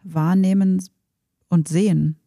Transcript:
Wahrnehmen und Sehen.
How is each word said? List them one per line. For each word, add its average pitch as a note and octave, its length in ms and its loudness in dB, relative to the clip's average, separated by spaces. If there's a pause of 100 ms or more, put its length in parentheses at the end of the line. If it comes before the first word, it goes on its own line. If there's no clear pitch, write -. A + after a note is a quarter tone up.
Wahrnehmen F#3 760 0 (680)
und E3 180 0
Sehen. D#3 600 0